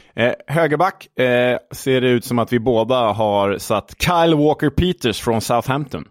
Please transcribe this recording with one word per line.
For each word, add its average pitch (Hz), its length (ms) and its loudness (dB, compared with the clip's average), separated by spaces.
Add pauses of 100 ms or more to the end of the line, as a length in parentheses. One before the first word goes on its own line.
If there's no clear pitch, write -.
(160)
Eh, 117 160 0 (160)
högerback, 160 720 -2
eh, 123 380 2 (140)
ser 131 300 -2
det 127 80 2
ut 120 160 2
som 120 140 -2
att 113 140 -2
vi 120 60 0
båda 113 380 0
har 101 600 0
satt - 420 -4
Kyle 170 360 2
Walker-Peters 147 880 0
från 113 200 0
Southampton. 127 680 -4